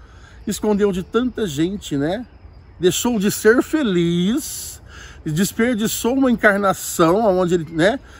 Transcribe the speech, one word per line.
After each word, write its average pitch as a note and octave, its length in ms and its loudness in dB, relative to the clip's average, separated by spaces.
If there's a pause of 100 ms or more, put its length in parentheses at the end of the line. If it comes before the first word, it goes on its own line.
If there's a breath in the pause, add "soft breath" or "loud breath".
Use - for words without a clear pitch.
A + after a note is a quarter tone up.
(460 soft breath)
Escondeu G#3 440 -2
de F#3 120 -4
tanta A3+ 440 -4
gente, E3 480 -4
né? E3+ 300 -4 (560)
Deixou G#3+ 380 0
de F#3+ 120 0
ser A#3+ 320 4
feliz, F3+ 1160 -2 (460 loud breath)
desperdiçou A3 880 -2
uma C4 160 2
encarnação G3 1080 2
onde F3+ 160 2
ele, E3 160 0
né, F3+ 300 2 (200 loud breath)